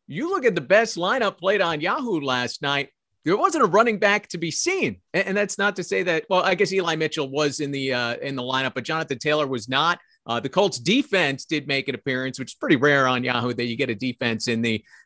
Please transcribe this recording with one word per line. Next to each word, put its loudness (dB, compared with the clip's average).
You -4
look -2
at 4
the 0
best 4
lineup 0
played 2
on 0
Yahoo -2
last -2
night. -2
There 4
wasn't 2
a 0
running 4
back 0
to -8
be -4
seen. -2
A-, 0
and -2
that's -2
not 0
to -6
say -2
that, 0
well, 4
I 2
guess 2
Eli 0
Mitchell -2
was 0
in -4
the, -2
uh, 0
in -6
the -4
lineup, -2
but -6
Jonathan -4
Taylor 2
was -6
not. 2
Uh, -2
the -6
Colts 0
defense 0
did -4
make -2
an -4
appearance, -4
which -10
is -16
pretty 2
rare 4
on 0
Yahoo 0
that -2
you -2
get -2
a -2
defense -2
in 0
the, -2